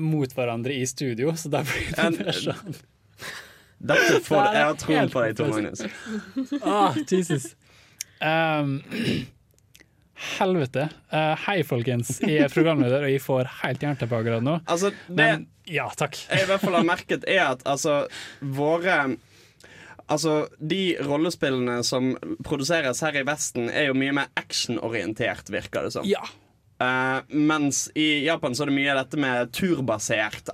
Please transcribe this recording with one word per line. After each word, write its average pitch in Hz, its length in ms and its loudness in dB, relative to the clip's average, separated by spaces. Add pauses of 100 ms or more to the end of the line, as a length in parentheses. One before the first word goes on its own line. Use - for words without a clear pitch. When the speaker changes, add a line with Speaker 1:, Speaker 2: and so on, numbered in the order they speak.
Speaker 1:
mot 151 320 0
hverandre 120 400 -2
i 127 160 -2
studio, 131 480 -2
så 151 160 -6
da 139 80 2
blir - 320 -4
det 165 140 2
Speaker 2:
En 165 100 0
Speaker 1:
mer 180 160 -4
sånn. 147 460 -6 (1000)
Speaker 2:
Dette 185 440 4
får, 151 160 4
Speaker 1:
Det - 80 4
er 214 80 2
Speaker 2:
jeg - 80 4
har 151 160 0
troen 156 160 2
Speaker 1:
helt 196 160 2
Speaker 2:
på 120 140 2
deg, 110 100 -4
Tor - 160 0
Speaker 1:
håpløst. 107 320 -4
Speaker 2:
Magnus. 226 800 -8
Speaker 1:
Åh, 196 400 2
Jesus. 175 460 0 (760)
Ehm, 151 540 2 (100)
<clears throat> - 480 -4 (1040)
helvete. 156 500 0 (200)
Eh, 156 260 0 (100)
hei, 202 180 2
folkens. 120 560 -2
Jeg 151 240 2
er 143 80 2
programleder, 143 540 4
og 135 80 2
jeg 135 100 2
får 131 240 0 (140)
helt 131 240 -2
jernteppe 123 340 -2
akkurat 117 240 0
nå. 151 220 0
Speaker 2:
Altså, 180 260 0 (140)
det 175 100 -12
Speaker 1:
Men, 156 300 2 (240)
ja, 143 160 -2 (100)
takk. - 220 -2
Speaker 2:
jeg - 260 0
i 180 60 2
hvert 196 160 2
fall 185 100 2
har 165 120 4
merket 175 360 0
er 185 220 2
at, 131 180 0
altså, 143 380 2 (380)
våre, 156 580 2 (1080)
altså, 151 260 2 (240)
de 165 240 -2 (160)
rollespillene 139 840 0
som 131 280 0 (320)
produseres 139 580 0
her 147 200 0
i - 20 -4
Vesten 127 460 -2
er 147 180 0
jo 135 80 2
mye 135 220 0
mer 139 180 -2
actionorientert, 110 1160 -4
virker 92 340 -4
det 117 80 -6
som. - 140 -4
Speaker 1:
Ja. - 160 0 (540)
Speaker 2:
Eh, 131 480 0
mens 151 640 2
i 147 340 2
Japan 156 300 0
så 143 100 -2
er 143 60 0
det 139 40 2
mye 139 160 2
av 135 120 2
dette 151 160 -4
med 123 360 0
turbasert, 117 1000 0